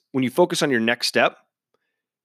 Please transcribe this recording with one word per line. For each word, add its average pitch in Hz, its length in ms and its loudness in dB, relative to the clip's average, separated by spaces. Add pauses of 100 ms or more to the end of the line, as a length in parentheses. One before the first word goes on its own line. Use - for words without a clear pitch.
(120)
when 131 100 -2
you 120 80 -2
focus 175 320 0
on 147 80 0
your 117 100 0
next 117 280 -2
step, - 300 0 (880)